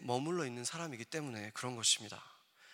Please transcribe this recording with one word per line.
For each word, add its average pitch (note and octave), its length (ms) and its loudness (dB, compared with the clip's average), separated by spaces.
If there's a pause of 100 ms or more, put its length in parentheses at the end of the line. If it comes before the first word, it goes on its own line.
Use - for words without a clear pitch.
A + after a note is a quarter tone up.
머물러 C#3+ 420 2
있는 A#2+ 180 -4
사람이기 C#3+ 420 -4
때문에 A#2 480 -4
그런 B2 220 -2
것입니다. - 480 2 (500)